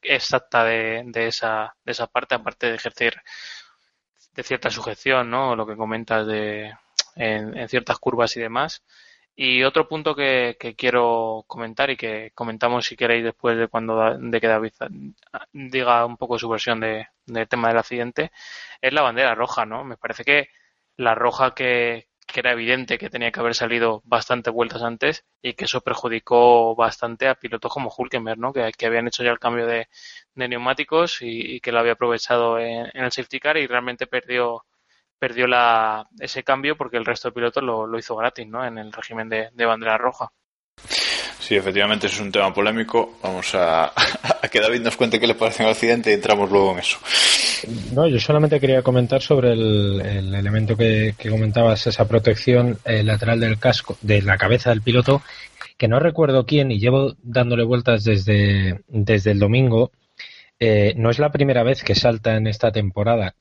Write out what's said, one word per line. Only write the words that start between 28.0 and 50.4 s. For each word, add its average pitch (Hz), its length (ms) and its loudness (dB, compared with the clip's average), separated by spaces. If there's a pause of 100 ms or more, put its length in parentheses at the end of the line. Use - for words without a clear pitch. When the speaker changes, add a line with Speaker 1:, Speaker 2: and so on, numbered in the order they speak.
Speaker 1:
¿no? 123 140 -6
Que, 120 240 -2
que 117 100 -4
habían 117 220 0
hecho 123 160 -8
ya 120 60 2
el 117 80 -2
cambio 120 280 -2
de, 117 220 -4 (460)
de 127 140 -8
neumáticos 139 720 -2
y, 120 360 -10
y 123 40 -12
que 120 120 -6
lo 117 80 2
había 117 120 2
aprovechado 117 680 0
en, 117 340 -6
en 131 120 -6
el 123 80 -4
safety 131 280 -10
car 151 160 0
y 147 100 -2
realmente 123 400 -4
perdió, 120 580 -4 (540)
perdió 123 280 -2
la, 113 600 2 (140)
ese 135 220 -10
cambio 139 340 0
porque 123 200 -6
el 113 80 -2
resto 117 240 -4
de 113 60 -10
pilotos 120 280 -2
lo, 113 240 -2
lo 113 120 -6
hizo 113 180 -8
gratis, 117 300 -4
¿no? 117 180 -8
En 117 140 -10
el 107 140 -14
régimen 113 360 -10
de, 110 240 -4
de 120 140 -2
bandera 113 320 0
roja. 120 320 -4 (1080)
Speaker 2:
Sí, - 180 0
efectivamente, 101 500 2
ese 95 100 -2
es 107 60 -8
un 101 80 -8
tema 98 240 2
polémico. 110 640 0
Vamos 92 360 -6
a, 82 300 4
<laughs> - 560 -2
a - 60 -4
que 117 120 2
David 117 220 0
nos 113 140 -2
cuente 113 220 2
qué 117 80 2
le 113 80 4
parece 110 300 0
el 110 60 6
accidente 117 400 2
y 104 40 8
entramos 101 360 2
luego 98 220 6
en 87 60 -4
eso. - 200 -2 (920)
Speaker 3:
No, 151 160 4
yo 127 100 2
solamente 151 400 4
quería 131 240 4
comentar 127 400 2
sobre 127 300 4
el, 104 480 2
el 98 340 -2
elemento 107 420 0